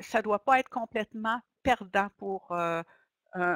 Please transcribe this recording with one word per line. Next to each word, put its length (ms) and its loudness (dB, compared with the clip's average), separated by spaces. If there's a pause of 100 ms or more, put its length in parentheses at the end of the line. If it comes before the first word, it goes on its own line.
ça 220 -2
doit 220 0
pas 140 6
être 100 -2
complètement 720 -4 (220)
perdant 540 2
pour, 360 -8
euh, 300 0 (500)
un, 100 -4 (140)